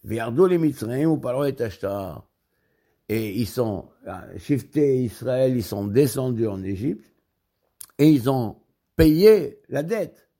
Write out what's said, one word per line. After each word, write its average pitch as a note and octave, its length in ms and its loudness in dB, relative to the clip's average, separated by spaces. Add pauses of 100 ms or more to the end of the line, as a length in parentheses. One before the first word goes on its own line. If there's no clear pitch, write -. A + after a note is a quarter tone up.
Viardou A#2 420 0
les F3+ 120 2
Mitzrayim C#3 520 -2
ou D3+ 80 2
Paro C3+ 280 -4
et C3+ 160 -4
Ashtar. F#2+ 640 -8 (840)
Et G#2+ 220 -4
ils G#2+ 160 -4
sont, G#2+ 380 -4 (220)
euh, F#2 300 -14
Shifté C3+ 680 0
Israël, B2+ 520 -2
ils A#2 80 0
sont G2+ 240 -6
descendus B2+ 600 0
en F#2+ 160 -6
Égypte G2+ 480 -6 (880)
et D3 100 6
ils C3+ 220 4
ont B2 280 -2 (380)
payé D#3+ 720 6
la C#3 160 -4
dette. F#3 460 -8 (100)